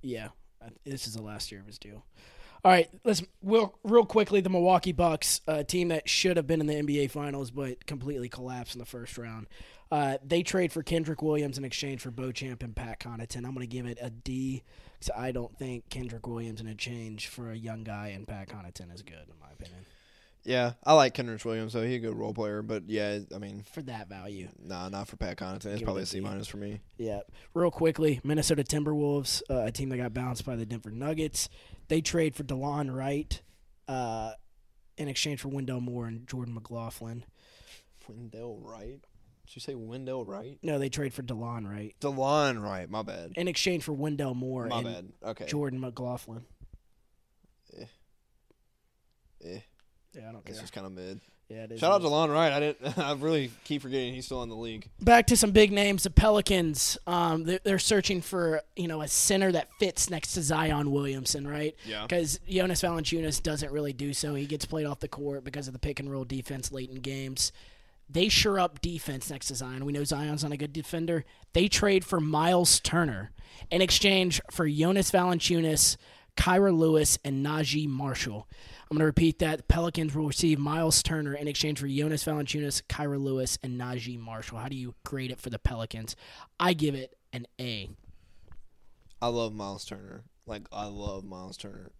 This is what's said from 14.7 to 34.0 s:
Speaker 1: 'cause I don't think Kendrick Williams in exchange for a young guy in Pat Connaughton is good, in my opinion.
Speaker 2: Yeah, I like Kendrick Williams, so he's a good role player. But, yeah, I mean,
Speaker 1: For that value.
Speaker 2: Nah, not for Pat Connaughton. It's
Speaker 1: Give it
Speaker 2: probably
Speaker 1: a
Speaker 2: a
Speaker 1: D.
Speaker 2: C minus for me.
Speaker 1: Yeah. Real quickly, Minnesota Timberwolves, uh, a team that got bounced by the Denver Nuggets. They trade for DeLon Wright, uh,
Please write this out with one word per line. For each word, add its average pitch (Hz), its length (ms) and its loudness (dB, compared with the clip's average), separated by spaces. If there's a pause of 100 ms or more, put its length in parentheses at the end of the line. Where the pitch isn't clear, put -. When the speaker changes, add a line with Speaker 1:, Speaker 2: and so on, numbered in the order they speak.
Speaker 1:
'cause - 160 -4
I 127 160 -4
don't 120 260 -4
think 123 320 -8
Kendrick 117 360 -8
Williams 117 360 -8
in 110 60 -10
exchange 110 600 -10
for 117 240 -12
a 110 40 -10
young 113 280 -10
guy 104 260 -8
in 98 160 -12
Pat 98 220 -12
Connaughton 87 460 -16
is 98 100 -18
good, 80 260 -20
in 82 100 -20
my 71 120 -20
opinion. 87 340 -20 (600)
Speaker 2:
Yeah, 123 280 0 (100)
I 143 100 8
like 135 200 10
Kendrick 117 320 -6
Williams, 113 260 -2
so 113 120 -2
he's 123 140 0
a - 20 -2
good 113 160 -4
role 110 180 -4
player. 104 280 -4
But, 107 280 -6
yeah, 104 300 0 (140)
I 87 40 -10
mean, 101 340 -12
Speaker 1:
For 165 120 -10
that 110 260 -10
value. 95 400 -12 (120)
Speaker 2:
Nah, 92 280 -8
not 98 180 -6
for - 80 -16
Pat 90 220 -4
Connaughton. 95 180 -8 (120)
It's 101 80 -6
Speaker 1:
Give 107 80 -6
it - 20 -4
Speaker 2:
probably 98 160 -2
Speaker 1:
a - 20 -4
Speaker 2:
a - 20 -6
Speaker 1:
D. 87 60 -8
Speaker 2:
C 98 80 -6
minus 98 300 -8
for 101 80 -12
me. 104 240 -10 (160)
Speaker 1:
Yeah. 107 240 -6 (320)
Real 170 180 2
quickly, 156 540 2
Minnesota 151 400 2
Timberwolves, 147 840 0
uh, 127 180 0
a 131 40 -2
team 135 180 -4
that 131 80 -2
got 123 160 -4
bounced 127 320 -4
by 127 120 -4
the 113 80 -4
Denver 110 260 -8
Nuggets. 151 560 -2 (400)
They 160 140 2
trade 156 340 2
for - 80 -8
DeLon 143 500 -2
Wright, 139 480 -2 (460)
uh, 113 460 -4 (640)